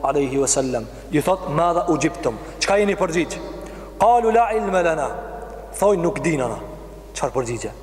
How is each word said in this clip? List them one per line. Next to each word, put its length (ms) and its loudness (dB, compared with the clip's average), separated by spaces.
alaihi 380 0
wasallam. 460 0
Ju 100 2
thot: 280 0
"Madha 380 2
ujibtum?" 500 0
Çka 180 2
jeni 180 4
përgjigj? 420 0
"Qalu 340 6
la 180 6
ilma 300 0
lana." 260 2
Thoj: 180 4
"Nuk 220 0
dina 280 0
na." 100 -4
Çfarë 180 -2
përgjigje? 400 -2